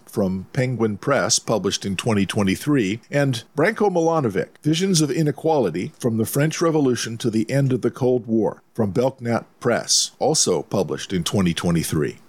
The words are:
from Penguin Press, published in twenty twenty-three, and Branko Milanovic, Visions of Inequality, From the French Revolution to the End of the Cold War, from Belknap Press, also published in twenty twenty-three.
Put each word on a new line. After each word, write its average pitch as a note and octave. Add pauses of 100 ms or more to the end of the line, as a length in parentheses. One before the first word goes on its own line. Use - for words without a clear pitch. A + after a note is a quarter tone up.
from F#2+
Penguin A2+
Press, A2
published G2+
in G2
twenty G2+
twenty-three, A2 (100)
and C#3 (140)
Branko G3+
Milanovic, D#3+ (120)
Visions E3
of C#3+
Inequality, D#3
From A2+
the A2
French D3+
Revolution C3+
to B2+
the A2
End C3+
of A#2
the B2
Cold B2
War, A2 (120)
from G#2
Belknap A#2 (100)
Press, -
also G#2+
published D#2
in F2
twenty F2+
twenty-three. E2 (100)